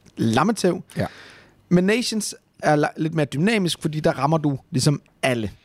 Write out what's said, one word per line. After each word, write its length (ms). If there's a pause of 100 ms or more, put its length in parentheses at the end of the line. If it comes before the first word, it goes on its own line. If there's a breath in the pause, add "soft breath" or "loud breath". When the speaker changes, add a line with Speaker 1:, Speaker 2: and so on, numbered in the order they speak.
(180)
Speaker 1:
lammetæv. 680 (140)
Speaker 2:
Ja. 80 (640 loud breath)
Speaker 1:
Men 140
Nations 520 (240)
er 160 (100)
la-, 160
lidt 120
mere 120
dynamisk, 560
fordi 180
der 120
rammer 260
du 220 (120)
ligesom 300 (220)
alle. 280 (140 soft breath)